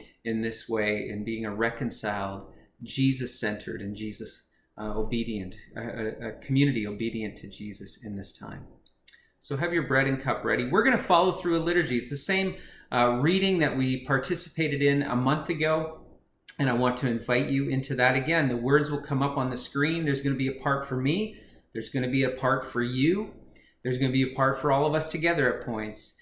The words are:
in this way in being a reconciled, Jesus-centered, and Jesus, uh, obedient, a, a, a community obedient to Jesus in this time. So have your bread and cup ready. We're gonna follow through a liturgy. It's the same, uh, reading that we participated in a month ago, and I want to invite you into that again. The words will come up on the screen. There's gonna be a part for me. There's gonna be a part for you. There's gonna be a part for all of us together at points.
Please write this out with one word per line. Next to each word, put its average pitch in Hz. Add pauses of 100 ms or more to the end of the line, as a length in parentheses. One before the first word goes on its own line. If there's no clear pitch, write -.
(260)
in 113
this 113
way 107
in 104
being 110
a 101
reconciled, 104 (300)
Jesus-centered, 117
and 101
Jesus, 107 (340)
uh, 107
obedient, 113 (220)
a, 110
a, 113
a - (100)
community 135
obedient 110
to -
Jesus 101
in 101
this 98
time. 101 (760)
So -
have 170
your 160
bread 135
and 135
cup 120
ready. 120
We're 185
gonna 254
follow 180
through 170
a -
liturgy. 160
It's 113
the 143
same, 190 (360)
uh, 123
reading 185
that 135
we 131
participated 143
in 143
a -
month 135
ago, 156 (580)
and 139
I 123
want 123
to 139
invite 123
you 135
into 135
that 127
again. 147
The 120
words 139
will 147
come 135
up 143
on 127
the 117
screen. 160
There's 139
gonna 139
be 131
a 127
part 139
for 131
me. 165 (340)
There's 113
gonna 127
be 135
a 127
part 131
for 120
you. 143 (480)
There's 127
gonna 131
be 131
a -
part 135
for 147
all 139
of 151
us 151
together 156
at -
points. 107